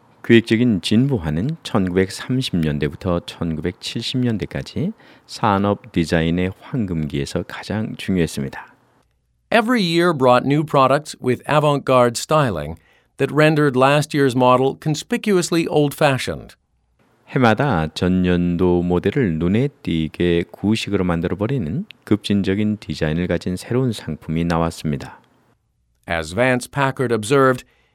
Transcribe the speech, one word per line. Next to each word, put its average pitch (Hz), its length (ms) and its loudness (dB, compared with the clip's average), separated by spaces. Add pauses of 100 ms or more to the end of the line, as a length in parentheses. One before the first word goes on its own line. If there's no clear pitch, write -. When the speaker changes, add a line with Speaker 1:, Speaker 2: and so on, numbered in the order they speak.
(240)
Speaker 1:
계획적인 113 580 4
진부화는 110 800 0
천구백삼십 95 960 -2
년대부터 78 720 -2
천구백칠십 90 920 -6
년대까지 123 760 -4 (340)
산업 101 640 0
디자인의 85 680 0
황금기에서 85 840 -6
가장 - 540 -8
중요했습니다. 78 760 -4 (800)
Speaker 2:
Every 226 320 2
year 170 280 2
brought 127 360 4
new 147 180 0
products 139 560 0
with 123 260 -2
avant-garde 135 680 2
styling 98 600 -2 (380)
that 135 140 -2
rendered 147 460 2
last 147 400 2
year's 135 180 2
model 127 460 4
conspicuously 170 840 0
old-fashioned. 139 880 -2 (720)
Speaker 1:
해마다 113 640 2
전년도 90 880 2
모델을 87 560 0
눈에 101 300 0 (160)
띄게 85 680 0
구식으로 101 520 -2
만들어버리는 92 840 -2 (200)
급진적인 104 720 0
디자인을 80 500 -4
가진 90 280 -2
새로운 123 360 -2
상품이 80 540 -6
나왔습니다. 82 760 -4 (880)
Speaker 2:
As 82 240 -4
Vance 123 340 0
Packard 135 460 -4
observed, 127 500 2 (320)